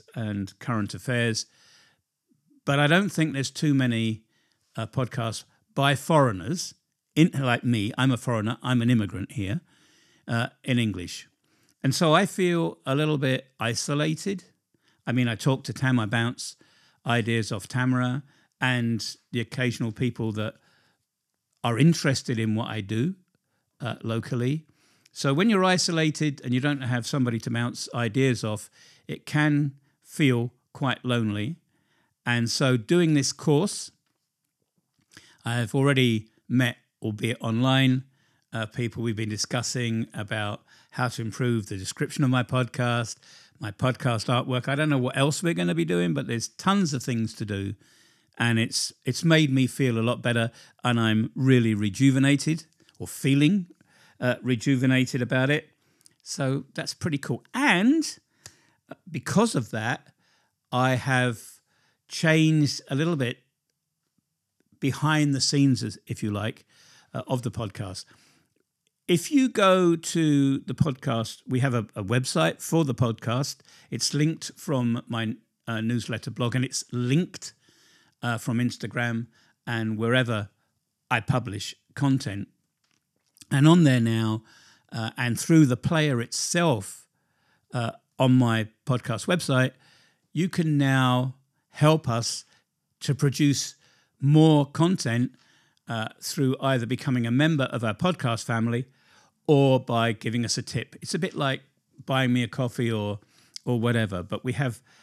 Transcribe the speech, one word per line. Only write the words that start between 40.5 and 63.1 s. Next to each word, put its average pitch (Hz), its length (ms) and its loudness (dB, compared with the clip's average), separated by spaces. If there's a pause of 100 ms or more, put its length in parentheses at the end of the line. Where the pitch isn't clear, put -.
how 127 180 -2
to 120 120 -8
improve 113 460 -2
the 101 100 -10
description 143 460 -6
of 131 60 2
my 127 140 2
podcast, 120 760 -4 (420)
my 107 120 -8
podcast 120 560 -2
artwork. 127 420 -2
I 139 60 0
don't 156 140 0
know 143 80 4
what 127 200 -2
else 143 260 0
we're 170 100 0
gonna 175 220 -2
be 165 100 0
doing, 175 280 0
but 139 140 -4
there's 117 200 -4
tons 190 460 0
of 127 100 -4
things 113 320 -2
to 117 100 -8
do. 98 300 -6 (640)
And 117 180 4
it's, - 340 -2 (140)
it's - 180 -4
made 160 300 4
me 131 140 2
feel 120 320 0
a - 20 0
lot 117 220 -2
better, 117 260 0 (340)
and 120 160 2
I'm 110 360 2
really 123 400 4
rejuvenated, 135 920 2 (320)
or - 80 -10
feeling, 151 640 2 (520)
uh, 123 220 0
rejuvenated 131 800 0
about 131 300 0
it. - 180 -2 (540)
So 135 400 -4 (100)
that's - 220 -10
pretty 151 240 -4
cool. - 240 -6 (100)
And, 262 640 2 (720)
uh, - 60 -16 (160)
because 202 420 0
of 120 160 -2
that, 117 380 -4 (640)
I 127 240 2
have 123 640 -2 (480)
changed 156 840 2
a 143 60 -2
little 160 220 0